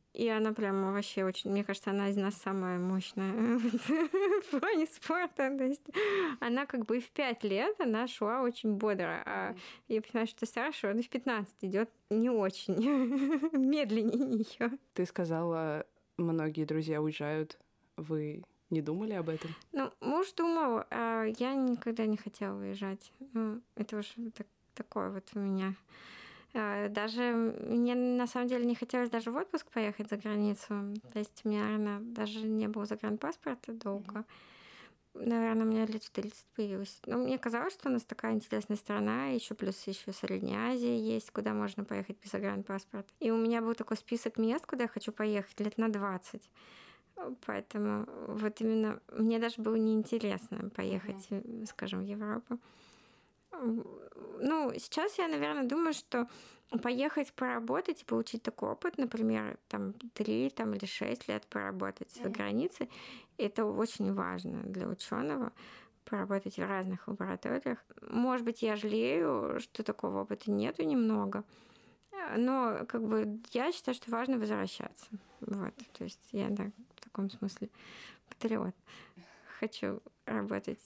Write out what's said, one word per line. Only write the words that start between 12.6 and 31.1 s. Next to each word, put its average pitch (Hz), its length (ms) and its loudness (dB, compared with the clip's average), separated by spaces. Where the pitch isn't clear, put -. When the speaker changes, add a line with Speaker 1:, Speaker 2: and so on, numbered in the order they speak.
Speaker 1:
<laughs> 269 760 4
медленнее 262 720 4
нее. 233 100 2
Speaker 2:
Ты 180 120 2
сказала, 165 800 0
многие 156 480 2
друзья 156 360 0
уезжают. 151 560 -2
Вы 151 460 -4
не 160 120 2
думали 185 320 -2
об 170 160 -2
этом? 160 260 -4
Speaker 1:
Ну, 269 260 -2
муж 330 340 2
думал, 320 580 2
а 226 340 2
я 254 160 2
никогда 240 500 2
не 214 120 4
хотела 202 400 -6
уезжать. 196 540 -6
Ну, 226 280 0
это 214 220 -4
уж 208 80 -4
так, - 140 -10
такое 196 380 -4
вот - 240 -10
у 214 40 -2
меня. 190 340 0
А, 208 300 0
даже 214 340 -2
мне 233 600 2
на 247 320 4
самом 247 200 0
деле 247 180 2
не 240 100 4
хотелось 247 340 0
даже 233 220 -2
в 247 40 -4
отпуск 339 360 -2
поехать 214 380 -2
за 208 80 0
границу. 208 760 0